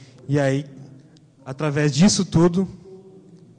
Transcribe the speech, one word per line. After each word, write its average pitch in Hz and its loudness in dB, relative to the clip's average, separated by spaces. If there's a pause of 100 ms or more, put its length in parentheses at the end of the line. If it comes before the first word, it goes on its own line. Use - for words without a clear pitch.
(260)
e 143 -2
aí, 139 -2 (800)
através 143 -2
disso 185 2
tudo, 175 2 (920)